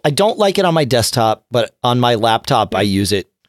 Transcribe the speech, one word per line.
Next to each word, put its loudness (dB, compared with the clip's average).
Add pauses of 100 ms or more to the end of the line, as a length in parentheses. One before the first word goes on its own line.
I 0
don't 0
like 0
it 2
on 0
my 0
desktop, 0
but -2
on 0
my 2
laptop, 0
I 0
use 0
it -4 (200)